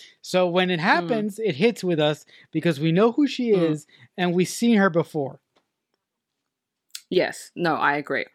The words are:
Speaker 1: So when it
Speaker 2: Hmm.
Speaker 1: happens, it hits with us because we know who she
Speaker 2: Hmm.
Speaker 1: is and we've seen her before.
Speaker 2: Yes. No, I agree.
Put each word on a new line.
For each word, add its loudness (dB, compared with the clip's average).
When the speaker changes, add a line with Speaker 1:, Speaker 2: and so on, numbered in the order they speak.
Speaker 1:
So 0
when 0
it -2
Speaker 2:
Hmm. -2
Speaker 1:
happens, 0
it -2
hits 0
with -2
us 0
because -2
we 0
know 4
who 2
she 0
Speaker 2:
Hmm. 2
Speaker 1:
is -2
and 0
we've 2
seen 2
her 4
before. -4
Speaker 2:
Yes. -2
No, -2
I 0
agree. -4